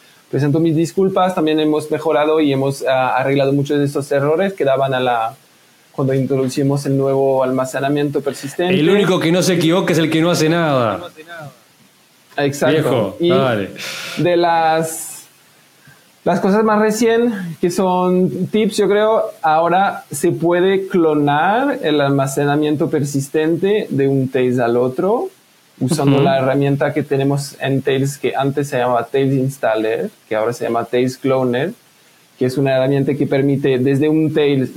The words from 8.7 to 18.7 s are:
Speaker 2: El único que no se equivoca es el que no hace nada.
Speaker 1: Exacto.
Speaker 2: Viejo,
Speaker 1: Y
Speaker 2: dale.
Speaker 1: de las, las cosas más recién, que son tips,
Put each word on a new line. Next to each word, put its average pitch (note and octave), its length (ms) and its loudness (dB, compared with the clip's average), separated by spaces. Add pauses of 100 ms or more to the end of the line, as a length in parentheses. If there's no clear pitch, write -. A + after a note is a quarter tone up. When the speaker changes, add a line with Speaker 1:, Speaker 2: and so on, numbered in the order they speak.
Speaker 2:
El D#3 160 2
único F#3+ 300 2
que D#3+ 100 0
no F3+ 100 4
se F3 140 2
equivoca E3+ 380 2
es D#3 80 2
el D#3 100 0
que D#3+ 100 2
no F3 120 2
hace D#3 160 2
nada. C3+ 520 0 (1400)
Speaker 1:
Exacto. C#3+ 380 0
Speaker 2:
Viejo, B2 460 0
Speaker 1:
Y E3+ 80 2
Speaker 2:
dale. A2 420 0 (460)
Speaker 1:
de F3 200 2
las, E3 920 0 (960)
las F3+ 160 0
cosas G#3 240 2
más G#3+ 160 2
recién, G#3+ 800 0
que F3 100 0
son F3+ 760 0
tips, G#3+ 300 -2